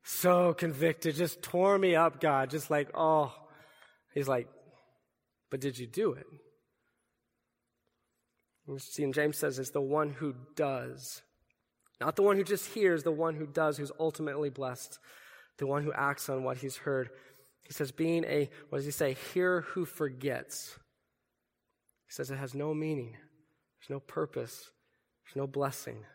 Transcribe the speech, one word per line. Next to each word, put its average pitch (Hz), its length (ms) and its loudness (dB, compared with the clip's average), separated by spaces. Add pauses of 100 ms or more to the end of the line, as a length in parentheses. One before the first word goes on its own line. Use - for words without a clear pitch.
So 180 460 6
convicted, 160 600 0
just 165 260 -2
tore 196 340 4
me 185 200 6
up, 160 240 4
God." 139 280 4
Just 143 220 -6
like, 147 240 2
oh. 156 400 4 (800)
He's 139 140 -2
like, 123 200 0 (1000)
"But 139 100 -4
did 131 160 -4
you 123 120 -10
do 170 240 0
it?" 123 140 -12 (2500)
You 139 100 -6
see, - 240 -6
and 139 100 0
James 147 240 2
says 135 220 -2
it's 131 120 -6
the 147 100 0
one 147 300 0
who 139 240 -6 (200)
does. 131 680 -4 (760)
Not 147 140 0
the 208 80 4
one 196 140 8
who 196 80 2
just 196 240 -2
hears, 180 340 4
the 170 80 2
one 160 240 0
who 151 120 -6
does, 151 300 2
who's 143 220 -6
ultimately 151 500 -2
blessed. 131 500 -8 (600)
The 143 80 -2
one 143 160 0
who 147 100 -2
acts 139 360 0
on 135 160 -2
what 127 140 -2
he's 131 180 -8
heard. 131 340 -2 (540)
He - 80 -18
says, 139 180 -4
"Being 165 360 0
a," 143 220 2 (200)
what 143 100 -4
does 139 60 -4
he 147 80 -6
say? 135 240 0 (180)
Hearer 180 280 2
who - 220 -4
forgets. 131 960 -6 (1300)
He - 60 -18
says 135 180 -6
it 139 60 -6
has 135 180 -8
no 147 200 -2
meaning. 151 420 -4 (640)
There's - 100 -20
no 139 80 -6
purpose. 139 720 -6 (540)
There's - 100 -20
no 139 140 -4
blessing. 135 560 -4 (100)